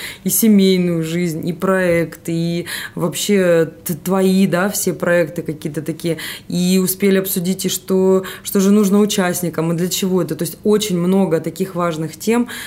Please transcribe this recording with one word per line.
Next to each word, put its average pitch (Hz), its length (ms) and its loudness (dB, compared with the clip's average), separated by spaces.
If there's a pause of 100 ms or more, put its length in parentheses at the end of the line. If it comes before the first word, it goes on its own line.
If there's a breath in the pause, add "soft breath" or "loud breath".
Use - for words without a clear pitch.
(240 loud breath)
и 190 60 -2
семейную 190 760 4
жизнь, 160 440 -4
и 175 60 -4
проект, 175 760 0
и 170 360 -4 (300 loud breath)
вообще 170 720 2 (160)
т-, 175 100 -4
твои, 190 520 2
да, 175 220 0
все 190 240 -4
проекты 175 480 0
какие-то 156 400 -8
такие, 165 360 -6 (300 loud breath)
и 180 360 0
успели 190 340 2
обсудить, 190 480 -2
и 190 40 0
что, 190 540 2 (200 loud breath)
что - 160 -2
же 196 120 4
нужно 202 280 4
участникам, 180 720 0
и 170 40 0
для 175 140 -2
чего 185 320 0
это. 160 140 -4
То 156 80 -4
есть 165 200 -8
очень 208 360 2
много 180 400 2
таких 170 360 -6
важных 165 420 -4
тем. 240 300 0 (200 loud breath)